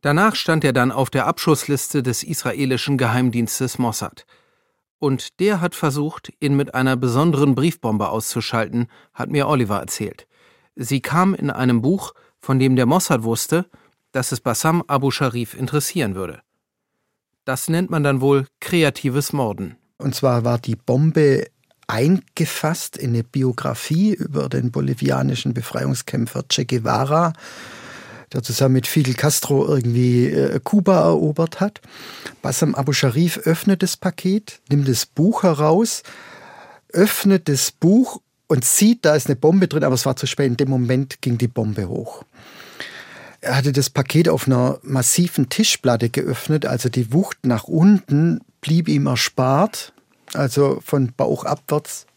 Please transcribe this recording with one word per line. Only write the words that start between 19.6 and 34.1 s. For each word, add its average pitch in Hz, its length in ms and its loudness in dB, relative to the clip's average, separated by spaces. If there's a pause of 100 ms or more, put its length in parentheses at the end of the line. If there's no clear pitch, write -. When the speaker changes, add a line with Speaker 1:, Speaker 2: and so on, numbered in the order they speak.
Speaker 2:
Und 139 200 -4
zwar 120 280 2
war 120 140 0
die - 180 -4
Bombe 147 680 2 (420)
eingefasst 156 1080 -2
in 131 140 -6
eine 117 140 0
Biografie 139 880 0
über 73 340 -4
den 67 220 -2
bolivianischen 67 840 -2
Befreiungskämpfer 120 960 -6
Che - 160 -2
Guevara, 131 680 0 (1000)
der 131 100 -4
zusammen 131 320 2
mit 127 120 0
Fidel 131 260 0
Castro 143 540 0
irgendwie, 123 640 2
äh, 139 340 0
Kuba 196 380 4
erobert 160 600 2
hat. 208 220 -4 (580)
Bassam 139 340 -2
Abu 143 180 -2
Sharif 139 460 2
öffnet 170 440 0
das 185 160 -4
Paket, 190 600 -4 (100)